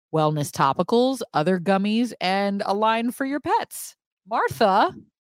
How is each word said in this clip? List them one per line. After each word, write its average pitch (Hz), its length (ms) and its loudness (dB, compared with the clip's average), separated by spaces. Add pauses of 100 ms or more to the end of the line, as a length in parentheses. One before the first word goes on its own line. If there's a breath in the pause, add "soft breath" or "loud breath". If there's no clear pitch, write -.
(120)
wellness 151 380 0
topicals, 233 680 2 (120)
other 175 260 2
gummies, 208 640 0
and 196 460 0
a 196 80 0
line 226 360 0
for 269 140 -6
your 277 140 -4
pets. - 560 -4 (320)
Martha. 240 680 2 (320)